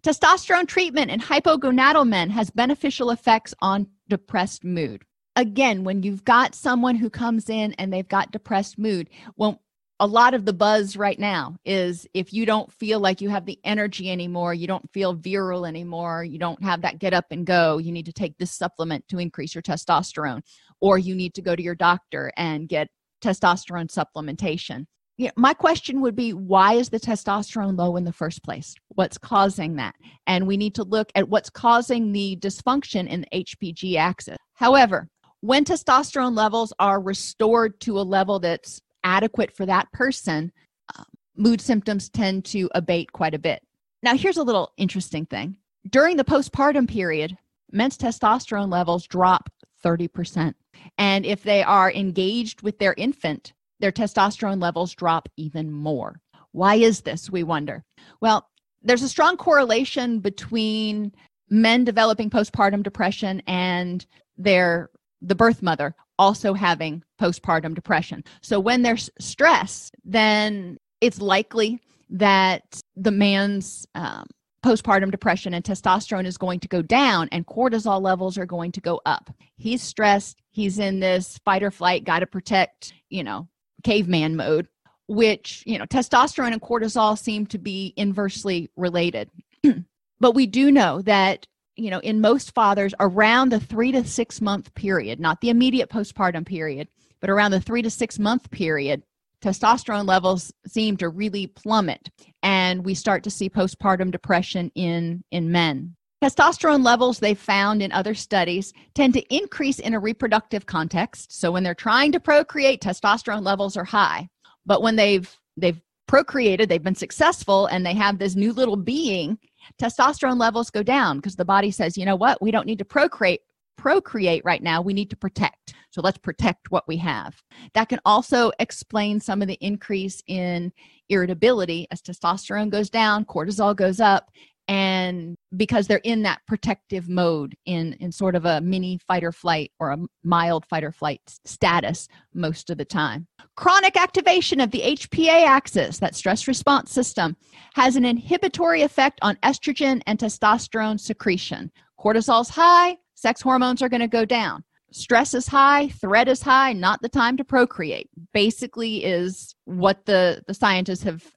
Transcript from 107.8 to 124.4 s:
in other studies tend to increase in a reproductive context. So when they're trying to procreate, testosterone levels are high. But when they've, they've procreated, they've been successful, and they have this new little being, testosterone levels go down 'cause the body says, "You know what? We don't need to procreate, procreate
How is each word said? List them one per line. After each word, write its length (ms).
in 100
other 220
studies 580
tend 180
to 220
increase 440
in 140
a 60
reproductive 640
context. 720
So 140
when 120
they're 120
trying 380
to 80
procreate, 580
testosterone 640
levels 320
are 80
high. 460
But 160
when 140
they've, 340
they've 240
procreated, 600
they've 120
been 140
successful, 680
and 200
they 80
have 260
this 160
new 180
little 240
being, 600
testosterone 580
levels 300
go 140
down 360
'cause 160
the 80
body 280
says, 260
"You 80
know 100
what? 260
We 100
don't 160
need 120
to 60
procreate, 560
procreate 680